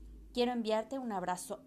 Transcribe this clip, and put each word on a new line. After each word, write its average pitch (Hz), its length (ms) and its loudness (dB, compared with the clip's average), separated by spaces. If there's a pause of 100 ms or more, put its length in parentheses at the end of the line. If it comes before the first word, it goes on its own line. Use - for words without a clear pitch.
(360)
quiero 240 180 4
enviarte 220 460 2
un 254 120 -4
abrazo 180 560 -2